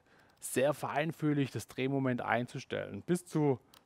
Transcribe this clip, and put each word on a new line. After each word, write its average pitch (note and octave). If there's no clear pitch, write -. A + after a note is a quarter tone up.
sehr C3+
feinfühlig D3
das -
Drehmoment C3
einzustellen. G#2
Bis F3+
zu D3